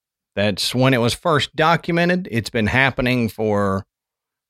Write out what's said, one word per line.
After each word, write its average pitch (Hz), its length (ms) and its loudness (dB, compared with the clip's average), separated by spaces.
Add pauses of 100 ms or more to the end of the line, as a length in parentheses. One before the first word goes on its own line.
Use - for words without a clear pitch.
(380)
That's 101 360 -2
when 131 200 4
it 120 60 2
was 117 140 0
first 151 440 -2
documented. 170 760 0
It's 113 180 -4
been 110 180 -2
happening 127 600 0
for 101 580 -2 (640)